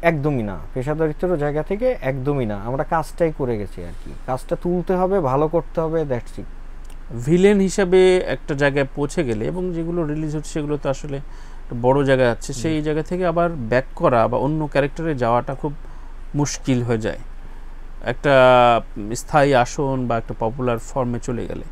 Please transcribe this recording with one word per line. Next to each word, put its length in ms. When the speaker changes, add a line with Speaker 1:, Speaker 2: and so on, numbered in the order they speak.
Speaker 1:
একদমই 420
না, 140
পেশাদারিত্বের 640
জায়গা 240
থেকে 380
একদমই 440
না। 100
আমরা 280
কাজটাই 540
করে 200
গেছি 260
আর 80
কি। 60
কাজটা 300
তুলতে 380
হবে, 260
ভালো 280
করতে 340
হবে, 200
that's 380
it। 40
Speaker 2:
Villain 340
হিসাবে 580
একটা 360
জায়গায় 420
পৌঁছে 280
গেলে, 220
এবং 280
যেগুলো 300
release 320
হচ্ছে 160
সেগুলো 260
তো 120
আসলে 280
একটা 640
বড় 240
জায়গায় 220
যাচ্ছে, 260
Speaker 1:
হুম। 80
Speaker 2:
সেই 200
জায়গা 220
থেকে 220
আবার 240
ব্যাক 360
করা 320
বা 100
অন্য 300
ক্যারেক্টারে 480
যাওয়াটা 400
খুব 180
মুশকিল 480
হয়ে 140
যায় 200
একটা, 760
উম, 180
স্থায়ী 380
আসন 540
বা 100
একটা 220
popular 380
ফর্মে 420
চলে 280
গেলে। 240